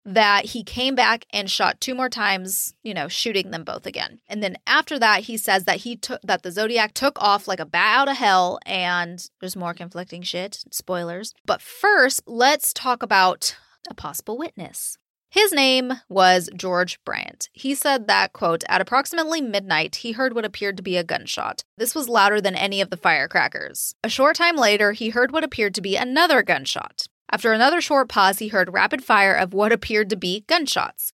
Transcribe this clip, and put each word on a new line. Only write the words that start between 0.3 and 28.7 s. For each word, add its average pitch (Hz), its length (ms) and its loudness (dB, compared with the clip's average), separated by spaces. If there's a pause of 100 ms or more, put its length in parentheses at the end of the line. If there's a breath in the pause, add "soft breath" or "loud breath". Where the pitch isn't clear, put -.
he 220 180 -10
came 262 320 -4
back 233 360 2
and 202 200 -4
shot - 280 0
two 262 140 -6
more 254 160 -2
times, 196 640 -4 (100)
you 214 120 -10
know, 156 120 -6
shooting 190 440 -4
them 165 120 -8
both - 220 -10
again. - 420 -8
And 208 140 -8
then 190 240 -6
after 294 320 0
that, 214 240 4
he 220 160 -8
says 190 280 0
that 185 120 2
he 240 180 -10
took, - 280 -10
that 185 180 -2
the 180 100 -10
Zodiac 220 440 0
took 277 260 -2
off 202 260 2
like 185 140 -4
a 156 40 -8
bat 202 340 2
out 277 100 2
of 269 80 -2
hell, 185 480 4
and 175 640 -4 (100)
there's 185 160 -10
more 175 180 -6
conflicting 175 480 -14
shit, 180 480 -8
spoilers. 175 640 -8 (120)
But - 160 0
first, 349 640 2
let's 262 480 2
talk 247 280 -4
about 190 540 2 (340 loud breath)
a - 40 -16
possible - 440 -10
witness. - 600 -10 (320)
His 392 240 2
name 262 400 2 (160)
was 185 460 6
George 180 500 -2
Bryant. 50 480 -8
He 269 200 -4
said 269 340 0
that, 196 260 4
quote, 165 340 0
"At 185 140 2
approximately 311 580 -2
midnight, 196 580 -2
he 233 140 -8
heard 247 220 -2
what 226 100 -4
appeared 202 320 -4
to 190 80 -10
be 185 140 -2
a 175 60 0
gunshot. - 600 -6 (140)
This 233 180 -4
was 277 140 -4
louder 208 320 4
than 185 140 0
any 196 260 -2
of 185 80 -2
the 180 80 -8
firecrackers. - 1080 -2
A 226 60 -2
short 277 260 4
time 339 220 2
later, 208 340 4
he 220 180 -4
heard 247 220 0
what 311 140 -2
appeared 208 300 -4
to 208 60 -6
be 190 140 -4
another 262 460 2
gunshot. - 640 -4 (260)
After 220 220 2
another 269 260 4
short 269 300 2
pause, 196 300 4
he 214 80 -6
heard 185 260 0